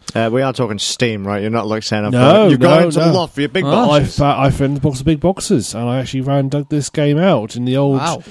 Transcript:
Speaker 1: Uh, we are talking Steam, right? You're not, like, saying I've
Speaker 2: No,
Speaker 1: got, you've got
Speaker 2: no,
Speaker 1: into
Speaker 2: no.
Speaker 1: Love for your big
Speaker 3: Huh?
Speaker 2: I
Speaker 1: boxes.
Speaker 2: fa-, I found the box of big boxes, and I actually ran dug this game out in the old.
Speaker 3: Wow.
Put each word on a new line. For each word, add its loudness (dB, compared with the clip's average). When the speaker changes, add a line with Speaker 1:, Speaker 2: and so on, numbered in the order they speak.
Speaker 1:
Uh, 0
we 0
are -2
talking -4
Steam, -4
right? -4
You're -4
not, -2
like, -4
saying -2
I've -2
Speaker 2:
No, 2
Speaker 1:
got, 6
you've 2
got 6
Speaker 2:
no, 4
Speaker 1:
into 0
Speaker 2:
no. 2
Speaker 1:
Love 0
for -6
your 0
big -2
Speaker 3:
Huh? 2
Speaker 2:
I 4
Speaker 1:
boxes. -4
Speaker 2:
fa-, 4
I 2
found -2
the -6
box -2
of -4
big 0
boxes, -2
and -6
I -2
actually -6
ran 0
dug -4
this -4
game 0
out 0
in -4
the 0
old. 2
Speaker 3:
Wow. -4